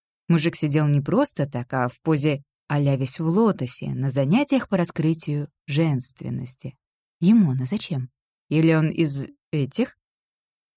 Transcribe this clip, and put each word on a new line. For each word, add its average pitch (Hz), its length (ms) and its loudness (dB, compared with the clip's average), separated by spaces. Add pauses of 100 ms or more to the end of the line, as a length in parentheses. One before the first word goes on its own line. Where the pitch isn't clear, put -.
(280)
Мужик 165 260 2
сидел 151 320 0
не 143 140 4
просто 180 460 0
так, 120 260 -8
а 127 160 0
в - 140 -16
позе 147 420 0 (240)
а-ля 143 280 2
весь 127 240 -4
в 160 60 -2
лотосе, 165 680 0
на 131 160 -2
занятиях 190 580 0
по 202 80 -2
раскрытию 160 720 -2 (180)
женственности. 131 1080 -4 (440)
Ему 190 300 6
она 127 160 -2
зачем? 131 440 -6 (380)
Или 160 260 4
он 156 160 2
из 143 380 -2 (240)
этих? 151 440 -2 (800)